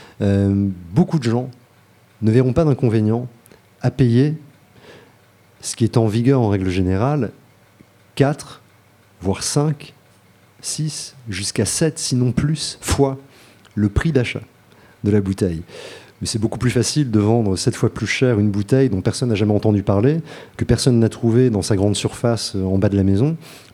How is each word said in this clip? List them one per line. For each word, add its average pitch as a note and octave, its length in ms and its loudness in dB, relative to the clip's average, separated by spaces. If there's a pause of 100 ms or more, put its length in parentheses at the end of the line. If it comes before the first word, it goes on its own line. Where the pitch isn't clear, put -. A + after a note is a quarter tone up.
(220)
euh, G2+ 480 2 (240)
beaucoup E3 260 2
de B2 40 -4
gens B2 280 -2 (720)
ne A2 80 2
verront B2+ 220 4
pas E3 100 2
d'inconvénient A#2 640 0 (540)
à A#2+ 100 0
payer C3+ 440 2 (1300)
ce - 140 -10
qui - 80 0
est G#2+ 140 0
en A2+ 100 4
vigueur A#2+ 340 2
en G#2+ 80 2
règle F#2+ 200 0
générale, F#2+ 600 0 (840)
quatre, - 460 -2 (600)
voire F#2+ 220 -4
cinq, - 500 -2 (680)
six, - 540 -8 (140)
jusqu'à G2 360 -4
sept, - 340 -2
sinon B2 320 -2
plus, - 500 -4
fois C3+ 360 0 (580)
le G#2 140 0
prix E3 220 -2
d'achat A#2+ 300 -2 (640)
de G2+ 80 2
la G#2 100 4
bouteille. F#2+ 400 -2 (580)
Mais - 80 -6
c'est A2+ 120 -4
beaucoup A2+ 180 -2
plus A#2+ 140 -2
facile B2 400 0
de G#2+ 80 2
vendre G#2 360 2
sept A2 200 -2
fois - 180 0
plus G#2 140 -6
cher B2 320 2
une G#2 100 2
bouteille A2+ 400 2
dont F#2+ 120 -2
personne A#2+ 280 -2
n'a A2 60 2
jamais G#2 180 2
entendu G#2 300 2
parler, B2 380 2 (360)
que - 80 -4
personne A#2+ 340 2
n'a A2+ 100 4
trouvé A#2+ 420 2
dans G2 100 0
sa G#2 140 0
grande G2 200 2
surface, - 600 -4
euh, F#2+ 80 -2
en F#2+ 160 0
bas G2+ 100 2
de G2 80 2
la F#2+ 60 4
maison, A2+ 340 2 (360)